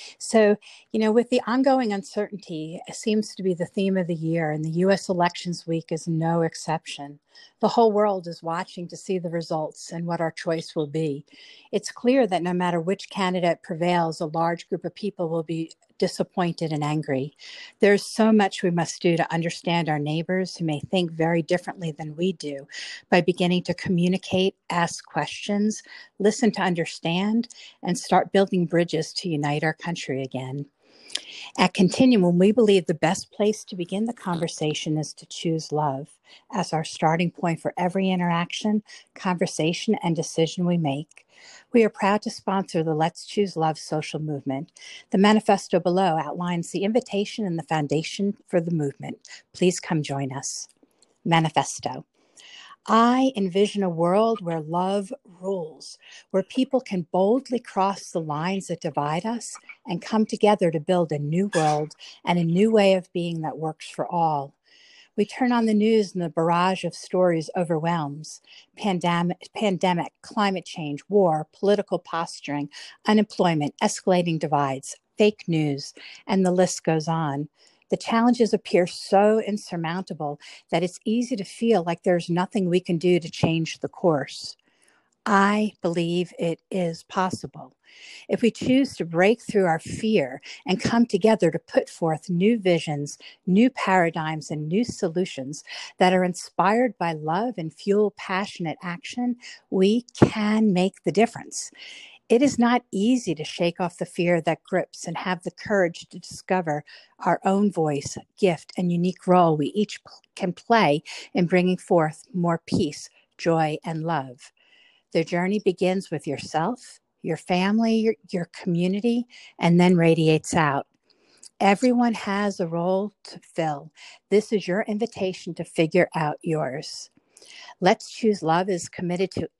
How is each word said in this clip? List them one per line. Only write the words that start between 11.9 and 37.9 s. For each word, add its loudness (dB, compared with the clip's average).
clear 2
that 0
no 0
matter 0
which -4
candidate 0
prevails, -2
a -2
large -2
group -6
of -8
people -6
will -2
be -6
disappointed -2
and -2
angry. -2
There's 6
so 2
much 2
we 2
must -2
do 4
to -2
understand -2
our 0
neighbors -4
who -6
may -2
think -2
very 0
differently -4
than -12
we -2
do -10
by 6
beginning 0
to -4
communicate, 0
ask -2
questions, -2
listen 2
to -4
understand, -2
and -2
start 2
building 2
bridges 0
to -8
unite -2
our 0
country -6
again. -8
At 2
Continuum, 4
we 6
believe 4
the -2
best -2
place -2
to -14
begin -4
the -4
conversation -4
is -4
to -20
choose -4
love -2
as -4
our -2
starting 0
point -4
for -6
every 0